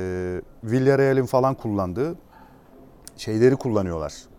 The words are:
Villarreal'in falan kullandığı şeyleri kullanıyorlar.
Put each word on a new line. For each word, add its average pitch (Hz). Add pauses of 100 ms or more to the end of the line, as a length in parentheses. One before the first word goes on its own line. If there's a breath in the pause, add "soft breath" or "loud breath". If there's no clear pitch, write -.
(640)
Villarreal'in 135
falan 131
kullandığı 101 (1040 soft breath)
şeyleri 113
kullanıyorlar. 90 (260)